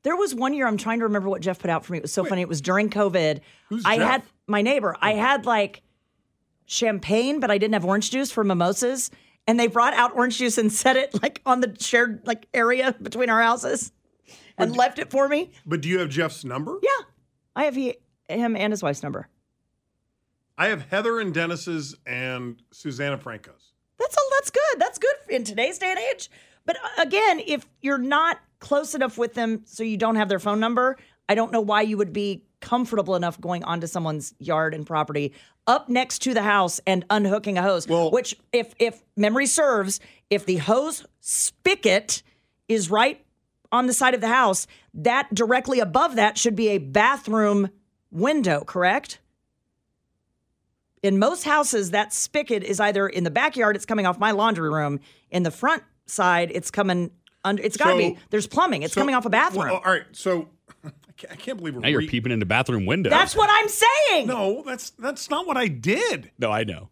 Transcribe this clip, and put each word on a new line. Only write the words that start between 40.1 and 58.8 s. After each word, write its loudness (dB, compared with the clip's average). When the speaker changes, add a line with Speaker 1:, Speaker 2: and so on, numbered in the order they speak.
Speaker 1:
if 0
the 0
hose 0
spigot 0
is 0
right 2
on 2
the 0
side 4
of -2
the 0
house, 2
that 0
directly 2
above 2
that 2
should 0
be 2
a 2
bathroom 2
window, 0
correct? 0
In 2
most 2
houses, 0
that 0
spigot -2
is -2
either 2
in -4
the -2
backyard, 2
it's -10
coming 0
off 0
my 2
laundry 0
room. -2
In 0
the 0
front -2
side, 2
it's -6
coming 0
under, 0
it's -2
gotta 4
Speaker 2:
So 4
Speaker 1:
be, 0
there's 0
plumbing. 0